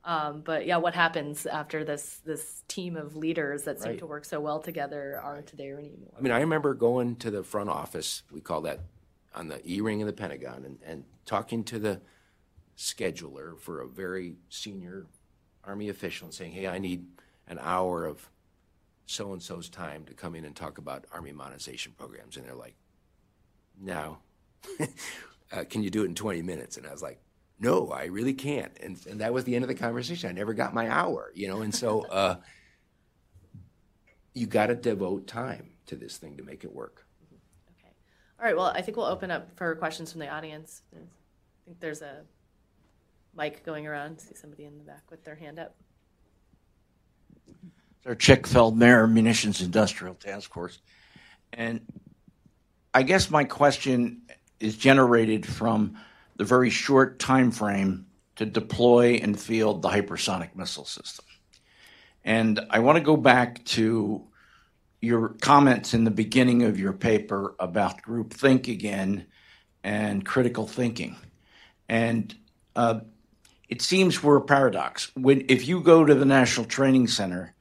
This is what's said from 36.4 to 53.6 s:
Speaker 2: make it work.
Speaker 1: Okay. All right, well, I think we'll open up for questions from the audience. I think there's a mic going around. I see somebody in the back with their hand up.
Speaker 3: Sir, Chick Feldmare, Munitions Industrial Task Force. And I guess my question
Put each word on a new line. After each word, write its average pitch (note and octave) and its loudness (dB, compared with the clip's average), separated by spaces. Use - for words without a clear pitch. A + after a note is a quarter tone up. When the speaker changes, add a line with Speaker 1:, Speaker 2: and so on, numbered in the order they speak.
Speaker 2:
make - -20
it - -18
work. - -18
Speaker 1:
Okay. - -20
All A3+ -8
right, G3 2
well, F3+ 0
I - -2
think G#3+ -8
we'll A3 -2
open F#3 -6
up - -10
for E3 -4
questions D#3+ -10
from E3 -16
the C#3+ -12
audience. D#3 -16
I E3 -20
think F3 -20
there's D#3+ -12
a D3 -20
mic D3+ -8
going D3+ -10
around. D3+ -10
I - -20
see - -20
somebody D3 -20
in D3 -20
the D3 -20
back D3+ -20
with D#3+ -20
their D3+ -18
hand D#3 -18
up. - -14
Speaker 3:
Sir, A#2+ -6
Chick B2+ 6
Feldmare, A2+ 6
Munitions A2 2
Industrial F#2 -2
Task G2+ -14
Force. F2 -12
And A#2 -6
I C3 6
guess F3 2
my D3+ 4
question C3 2